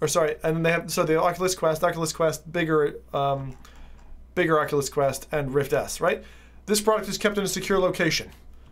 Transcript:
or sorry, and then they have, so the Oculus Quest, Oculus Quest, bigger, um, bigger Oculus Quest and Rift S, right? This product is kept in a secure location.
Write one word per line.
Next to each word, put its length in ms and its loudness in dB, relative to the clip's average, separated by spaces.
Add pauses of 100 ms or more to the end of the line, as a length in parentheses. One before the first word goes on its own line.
or 60 0
sorry, 360 2
and 140 0
then 40 -2
they 100 4
have, 200 -2
so 120 0
the 160 4
Oculus 360 2
Quest, 280 0
Oculus 300 0
Quest, 380 -2
bigger, 460 0 (140)
um, 460 -2 (760)
bigger 240 4
Oculus 280 0
Quest 440 0
and 200 -2
Rift 220 2
S, 260 -2
right? 240 0 (440)
This 120 2
product 300 0
is 80 -6
kept 200 0
in 60 -2
a 40 -2
secure 320 0
location. 500 0 (420)